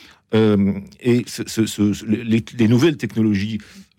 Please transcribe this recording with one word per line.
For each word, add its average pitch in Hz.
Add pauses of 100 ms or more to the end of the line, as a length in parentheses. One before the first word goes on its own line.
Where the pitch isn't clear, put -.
(340)
Euh, 101 (220)
et 120
ce, -
ce, 110
ce, 104
ce, 98
les, 113 (160)
les 117
nouvelles 139
technologies, 110 (420)